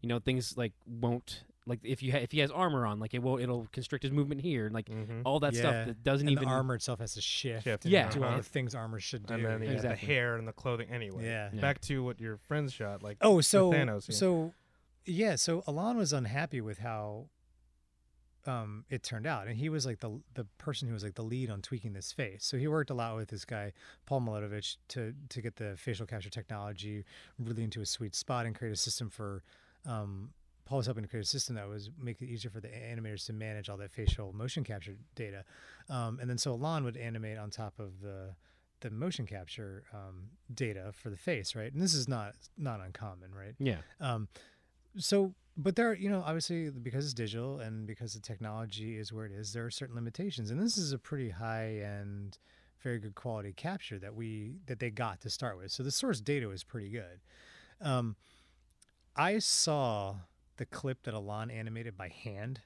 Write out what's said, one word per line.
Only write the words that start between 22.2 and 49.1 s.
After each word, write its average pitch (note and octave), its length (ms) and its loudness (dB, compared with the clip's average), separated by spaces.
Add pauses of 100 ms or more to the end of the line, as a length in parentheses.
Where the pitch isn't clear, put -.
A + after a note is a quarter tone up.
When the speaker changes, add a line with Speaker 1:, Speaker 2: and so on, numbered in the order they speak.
Speaker 3:
So - 120 0
he C3+ 120 2
worked D3+ 220 2
a C#3 40 0
lot A#2 220 0
with A2 120 -4
this G#2 160 -8
guy, G#2 280 -4 (340)
Paul C3+ 140 2
Miletovich, G#2 560 -2 (120)
to, A#2 260 -4 (160)
to B2 120 -6
get A2 140 -4
the G#2 200 -4
facial A2 300 -4
capture G2+ 240 -6
technology G#2 760 -6 (360)
really A2+ 240 -2
into A2 160 -2
a G#2 60 -2
sweet - 280 -4
spot A#2+ 320 0
and A2 80 -2
create A#2 180 -4
a G2+ 40 -2
system A2+ 340 -2
for, G2 320 -6 (420)
um, G#2 460 -4 (340)
Paul C3+ 140 0
was A#2 80 2
helping A2+ 180 -2
to G2+ 40 -10
create A2 160 -4
a - 40 -2
system C3 280 0
that G2+ 120 -6
was G#2 220 -10 (100)
make A#2+ 220 -6
it B2+ 40 -10
easier A#2 240 -6
for G#2 100 -10
the G#2 80 -12
animators A2+ 580 -8
to A2+ 60 -6
manage G#2+ 360 -6
all G2+ 100 -6
that G2+ 140 -10
facial G2+ 400 0
motion A#2+ 320 -4
capture G2+ 320 -8 (180)
data. G2+ 300 -8 (440)
Um, B2 320 -2
and B2 80 -4
then B2 100 0
so C3+ 140 0
Alon D3 320 0
would A#2+ 120 -2
animate A2+ 420 -6
on G#2 120 -8
top G#2 280 -8
of F#2+ 220 -10
the, F#2+ 340 -10 (460)
the A#2+ 100 -8
motion B2 360 -2
capture, G2 580 -10 (100)
um, F#2+ 300 -12 (280)
data G#2 400 -2
for - 180 -10
the G2+ 60 -6
face, A#2+ 380 -2
right? A2+ 180 -4
And C#3+ 80 0
this F3 140 6
is B2+ 140 0
not, G#2+ 260 -2 (240)
not B2 220 -4
uncommon, F#2 520 -10
right? G2 280 -12
Speaker 1:
Yeah. C3 160 2 (240)
Speaker 3:
Um, A#2 260 -2 (720)
so, G3 360 2 (220)
but E3+ 200 2
there A#3 140 6
are, A3 40 4
you F#3+ 160 0
know, G3 160 4
obviously D#3+ 420 0
because B2+ 360 -2
it's C#3+ 100 -2
digital A#2 460 -2
and A2 260 -4
because G#2+ 280 -6
the A2 60 -10
technology G#2+ 800 -6
is G#2+ 140 -6